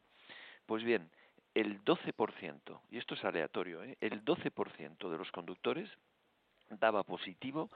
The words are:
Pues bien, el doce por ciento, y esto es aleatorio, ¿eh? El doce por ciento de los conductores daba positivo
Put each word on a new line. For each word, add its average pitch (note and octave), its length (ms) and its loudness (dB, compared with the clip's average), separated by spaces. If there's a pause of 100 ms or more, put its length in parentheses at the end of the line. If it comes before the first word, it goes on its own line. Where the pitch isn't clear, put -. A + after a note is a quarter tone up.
(640)
Pues A2 180 0
bien, G#2 260 4 (500)
el G#2 240 0
doce E3 280 4
por G#2 280 2
ciento, - 500 -10
y A#2 80 -8
esto - 160 -6
es - 100 -6
aleatorio, F2 580 0
¿eh? B2+ 180 -12
El G#2+ 240 -2
doce D3 260 2
por - 220 -2
ciento D#2+ 380 -8
de D#2+ 80 -2
los F#2 120 -8
conductores A#2 580 -4 (800)
daba G#2+ 340 4
positivo C3 720 -4